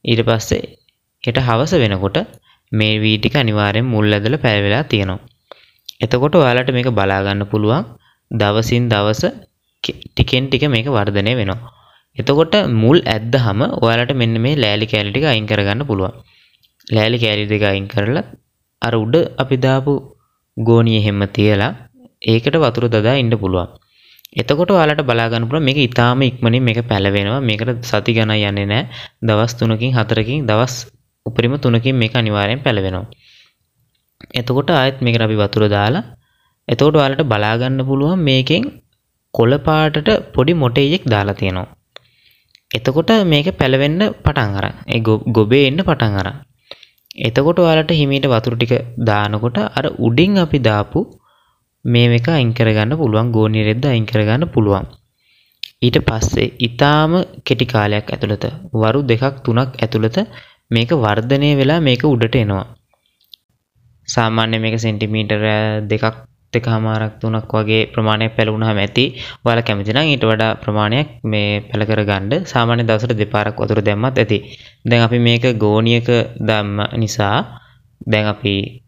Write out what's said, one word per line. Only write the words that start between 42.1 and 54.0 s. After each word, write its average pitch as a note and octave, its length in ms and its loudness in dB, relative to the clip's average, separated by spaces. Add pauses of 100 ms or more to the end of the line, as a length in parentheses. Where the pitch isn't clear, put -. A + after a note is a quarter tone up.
එතකොට D#3 400 0 (140)
මේක D3+ 220 2 (100)
පැලවෙන්න C#3+ 440 2 (200)
පටන් B2+ 360 0
අරන්, G2 180 -6 (120)
ඒ A#2+ 120 -2
ගො-, A2 280 0
ගොබේ A2+ 400 4
එන්න D3+ 160 -2
පටන් A2 360 0
අරන්. F#2+ 180 -6 (800)
එතකොට C3+ 420 0
ඔයාලට D#3+ 320 2
හිමීට C#3 400 0
වතුර A#2 240 0
ටික A#2+ 180 0 (340)
දානකොට G#2 580 0
අර - 200 -4 (140)
උඩින් D3+ 380 2
අපි D#3 220 2
දාපු G#2+ 400 0 (840)
මේ A#2+ 300 4
එක A#2+ 140 0
අයින් C3 240 2
කරගන්න A2 440 2
පුළුවන්, A#2 340 0
ගෝණිය A2 340 2
රෙද්ද A2+ 200 0
අයින් A#2 200 2